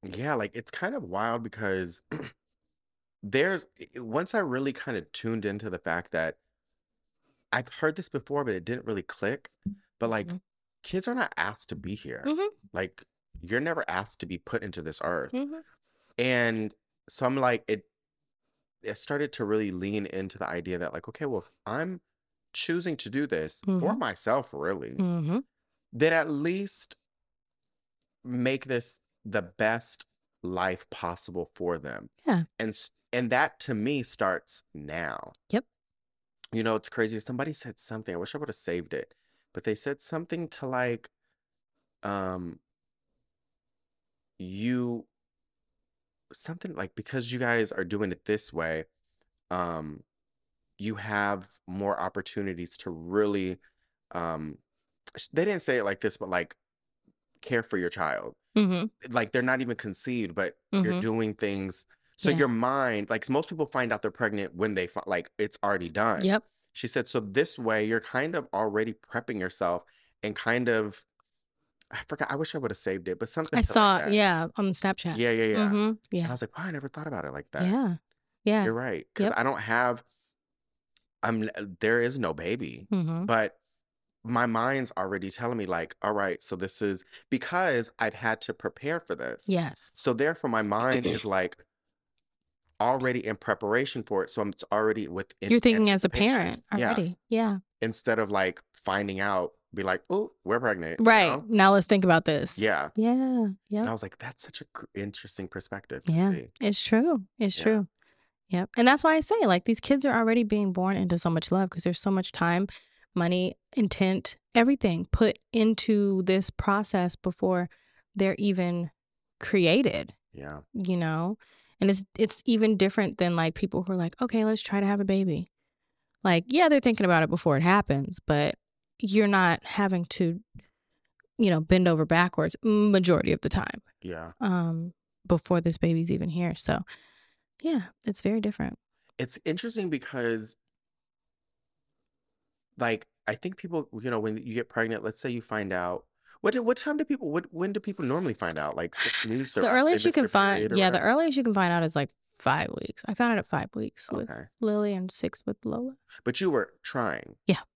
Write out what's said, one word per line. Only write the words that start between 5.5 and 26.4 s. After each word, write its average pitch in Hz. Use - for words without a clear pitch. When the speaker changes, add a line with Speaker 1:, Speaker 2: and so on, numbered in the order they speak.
Speaker 1:
the 90
fact 85
that 80
I've -
heard 156
this -
before, 143
but 113
it 90
didn't 123
really 104
click. -
But, 117
like, 110
Speaker 2:
Mm-hmm. 175
Speaker 1:
kids 190
are 240
not 254
asked -
to -
be 107
here. -
Speaker 2:
Mm-hmm. 330
Speaker 1:
Like, -
you're 110
never 156
asked 98
to -
be 90
put -
into 92
this 78
earth. 80
Speaker 2:
Mm-hmm. 285
Speaker 1:
And 117
so -
I'm 131
like, 123
it, 107
it -
started 143
to 117
really 107
lean 98
into 95
the -
idea 87
that, 85
like, 80
okay, -
well, 117
if -
I'm 165
choosing 170
to -
do 139
this 82
for 196
Speaker 2:
Mm-hmm. 190
Speaker 1:
myself, 123
really, 73
Speaker 2:
Mm-hmm. 175
Speaker 1:
then 151
at 160
least 170